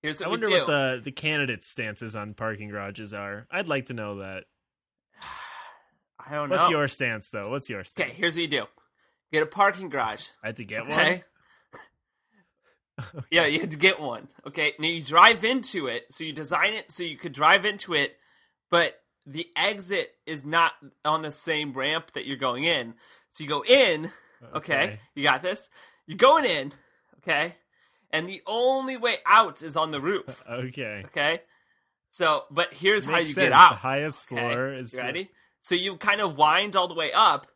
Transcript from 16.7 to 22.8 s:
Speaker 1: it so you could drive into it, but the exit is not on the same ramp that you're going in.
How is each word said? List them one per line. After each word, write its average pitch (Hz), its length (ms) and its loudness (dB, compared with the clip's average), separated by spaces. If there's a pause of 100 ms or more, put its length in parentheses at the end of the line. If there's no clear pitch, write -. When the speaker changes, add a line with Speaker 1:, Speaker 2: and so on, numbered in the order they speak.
Speaker 1:
it - 180 -10
so - 120 -8
you 156 140 -10
could 165 160 -12
drive 170 320 4
into 202 300 -4
it, 139 220 0 (520)
but 170 240 4 (320)
the 151 300 -12
exit 185 560 -4 (160)
is 151 180 -10
not 160 280 2 (320)
on 156 180 0
the 151 80 -8
same 151 420 -4
ramp 139 400 -4
that - 140 -10
you're 135 100 -8
going 127 280 -2
in. 127 280 -2 (380)